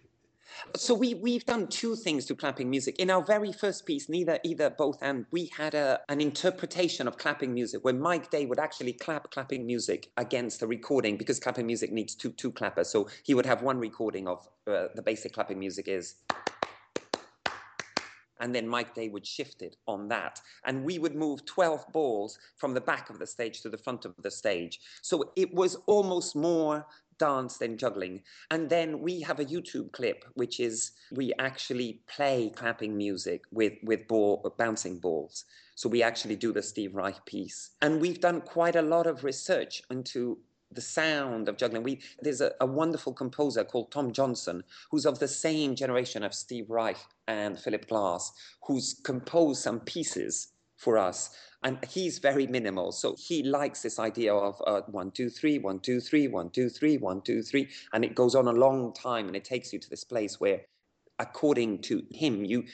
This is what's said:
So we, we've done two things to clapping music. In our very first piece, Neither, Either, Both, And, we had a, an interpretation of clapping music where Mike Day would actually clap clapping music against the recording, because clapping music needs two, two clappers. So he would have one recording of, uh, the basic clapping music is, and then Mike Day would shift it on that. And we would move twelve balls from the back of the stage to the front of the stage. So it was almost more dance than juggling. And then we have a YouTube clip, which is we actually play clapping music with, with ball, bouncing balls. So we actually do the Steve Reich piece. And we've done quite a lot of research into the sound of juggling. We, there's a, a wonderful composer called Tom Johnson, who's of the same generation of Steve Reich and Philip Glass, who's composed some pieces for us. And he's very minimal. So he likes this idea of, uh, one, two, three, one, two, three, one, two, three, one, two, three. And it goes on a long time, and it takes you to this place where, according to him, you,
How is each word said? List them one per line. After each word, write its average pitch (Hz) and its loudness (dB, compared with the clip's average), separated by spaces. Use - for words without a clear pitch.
So - 2
we, 233 4
we've 233 0
done 233 0
two 226 -2
things 156 0
to 139 -2
clapping 135 -2
music. 135 0
In 185 4
our 185 6
very 208 2
first - -2
piece, 143 -4
Neither, 165 2
Either, 151 2
Both, 147 0
And, 135 -2
we 170 0
had 151 -4
a, 139 2
an 143 0
interpretation 170 0
of 117 -2
clapping 143 -2
music 120 -2
where 127 6
Mike 156 0
Day 147 0
would 123 0
actually 139 -2
clap 147 -6
clapping 131 -6
music 113 -2
against 120 -2
the 113 0
recording, 113 2
because 120 -2
clapping 123 -2
music 110 -2
needs 107 -4
two, 120 -6
two - -6
clappers. - 0
So 101 2
he 143 4
would 123 6
have 117 2
one 131 0
recording 107 -4
of, 90 -4
uh, 92 2
the 110 -10
basic - -2
clapping 95 -4
music 95 -6
is, 92 -4
and 120 -2
then 117 0
Mike 117 -2
Day 113 -6
would 101 -10
shift - -10
it 87 -12
on 104 -4
that. 104 -4
And 131 -2
we 170 -4
would 151 -2
move 147 -2
twelve 160 2
balls 113 0
from 135 -2
the 123 0
back 143 -2
of 104 -16
the - -10
stage - -8
to 113 -10
the 107 -8
front - -8
of 92 -12
the 98 -6
stage. 87 -2
So - 0
it 185 2
was 180 2
almost 190 4
more 151 2
dance 135 2
than 113 -4
juggling. 98 -2
And 160 0
then 160 2
we 175 -2
have 147 -2
a 147 -2
YouTube 147 -6
clip, 117 -2
which 123 -2
is 117 -2
we 127 -2
actually 123 -4
play 127 2
clapping 110 -2
music 92 -2
with, 110 2
with 110 0
ball, 104 4
bouncing 107 0
balls. 82 -2
So - -2
we 117 4
actually 113 0
do 110 0
the 101 -2
Steve 98 -6
Reich 95 -4
piece. - -10
And 151 2
we've 175 2
done 175 6
quite 170 2
a 165 6
lot 165 4
of 135 0
research 135 0
into 127 -4
the - -10
sound 139 0
of 104 -2
juggling. 117 0
We, 135 -4
there's 143 0
a, - 4
a 131 2
wonderful 160 0
composer 127 0
called - -4
Tom 139 -2
Johnson, 110 0
who's 147 2
of 135 4
the 143 2
same 151 0
generation 123 0
of 101 -2
Steve 113 -8
Reich 113 2
and 104 -2
Philip 107 -2
Glass, 98 0
who's 131 0
composed 143 2
some 113 -2
pieces - -6
for 113 4
us. 92 0
And 131 -2
he's 185 -2
very 139 4
minimal. 98 0
So - -2
he 165 -2
likes 139 0
this 110 -6
idea 110 2
of, 101 2
uh, 101 2
one, 98 -6
two, 123 -2
three, 147 2
one, 95 -2
two, 123 0
three, 147 4
one, 87 -2
two, 127 0
three, 151 2
one, 95 -2
two, 113 0
three. 135 0
And 113 2
it 120 -2
goes 123 6
on 127 8
a 120 6
long 127 6
time, 113 -4
and 90 -6
it 98 -8
takes - -6
you 101 -6
to - -16
this - -12
place - -4
where, 98 2
according 117 2
to 95 0
him, 117 0
you, 117 0